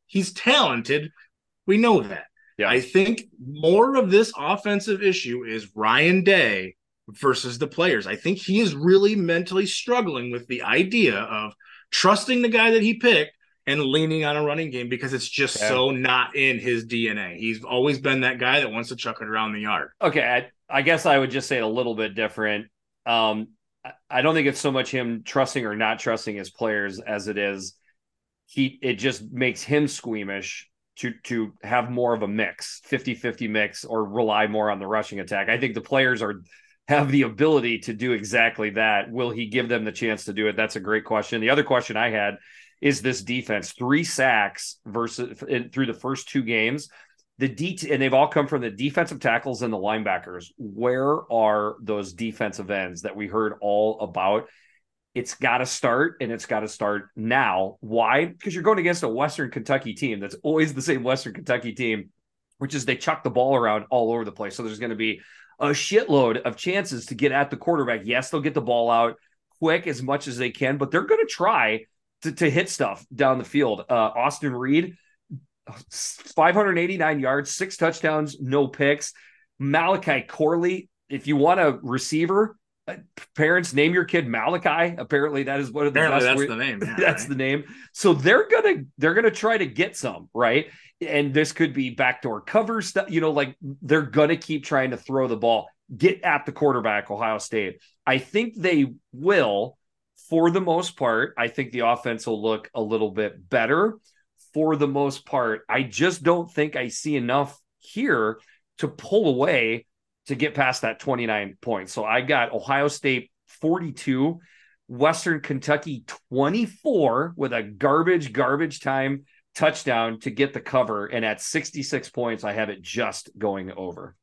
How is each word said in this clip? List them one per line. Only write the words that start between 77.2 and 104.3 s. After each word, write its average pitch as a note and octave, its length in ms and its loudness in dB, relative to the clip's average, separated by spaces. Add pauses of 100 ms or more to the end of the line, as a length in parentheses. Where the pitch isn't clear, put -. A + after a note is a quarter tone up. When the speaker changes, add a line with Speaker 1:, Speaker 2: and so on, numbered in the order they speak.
Speaker 2:
yards, C#3 300 0
six F#3+ 260 -8
touchdowns, D#3 640 -2
no C#3 280 2
picks. C#3+ 440 0 (460)
Malachi D#3+ 640 0
Corley, E3+ 640 0 (200)
if C#3 180 -8
you D3 100 2
want D#3+ 220 6
a D3 240 2
receiver, E3+ 760 0 (300)
uh, F3+ 100 -12 (380)
parents, E3 400 2
name D3+ 180 4
your F3+ 120 2
kid E3 240 0
Malachi. E3 680 0
Apparently C#3+ 480 0
that C#3 140 -2
is C3 140 -6
one D3 140 0
of C#3+ 80 0
the D3 60 4
Speaker 1:
Apparently C#3 260 4
Speaker 2:
best - 0 -
Speaker 1:
that's C3+ 120 4
Speaker 2:
we-, C#3 80 2
Speaker 1:
the A#2 100 -4
name. A#2 240 -4
Speaker 2:
<laughs> - 60 -2
Speaker 1:
Yeah, - 100 -6
Speaker 2:
that's F3 260 0
Speaker 1:
right. - 80 -8
Speaker 2:
the C#3 40 -2
name. C3+ 300 -2 (280)
So F#3+ 200 4
they're F#3 360 6
gonna, G4+ 360 2 (140)
they're D#3 160 2
gonna A3 180 4
try A3 260 0
to F#3 80 0
get C#3 300 -2
some, F2+ 360 -8
right? B2 340 2 (340)
And D3 340 0
this D3+ 160 2
could D#3+ 240 0
be C3 160 -2
backdoor B2 520 -2
cover A3 400 0
stuff, - 280 -4
you D#3+ 100 0
know, D#3 120 2
like, C#3 280 -2
they're C#3 420 0
gonna D3 340 4
keep D#3 280 -6
trying C3 280 0
to A#2+ 40 -6
throw C3 300 -2
the A#2 100 -2
ball, A2 320 2 (280)
get F#3 260 2
at D#3 240 0
the C#3+ 60 -8
quarterback, A2+ 580 0
Ohio A2 280 -2
State. G2+ 420 -6 (260)
I C3+ 120 4
think A3 380 -2
they D#3+ 360 2 (200)
will, C3 640 0 (520)
for E3 220 4
the F3+ 100 2
most F3 360 -2
part. B2 400 0
I A#2 120 0
think A#2 240 -6
the B2 80 -4
offense A#2 460 0
will A2 160 -2
look A2 320 -2
a A#2+ 60 -4
little G#2+ 300 0
bit G2 400 -6
better D3+ 480 2 (560)